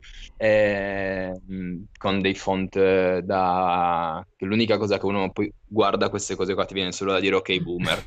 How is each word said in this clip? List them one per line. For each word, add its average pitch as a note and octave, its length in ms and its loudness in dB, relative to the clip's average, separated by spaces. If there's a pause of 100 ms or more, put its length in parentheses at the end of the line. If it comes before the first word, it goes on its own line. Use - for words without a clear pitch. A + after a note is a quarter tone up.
(380)
ehm, F#2+ 1500 0 (100)
con G2 240 0
dei F#2+ 140 2
font F#2+ 420 -2 (420)
da, F2+ 1040 0 (100)
che F#2+ 100 -8
l'unica G#2+ 320 2
cosa G2+ 200 0
che F#2+ 80 -4
uno F#2+ 260 0
poi G2+ 200 -2 (140)
guarda G2+ 440 2
queste G2+ 260 -6
cose F#2 180 -2
qua F#2 120 0
ti - 80 -12
viene F#2+ 180 -2
solo G2 200 -2
da F#2 80 2
dire: F#2+ 160 2
"Ok, F#2 240 0
boomer." F2 480 -4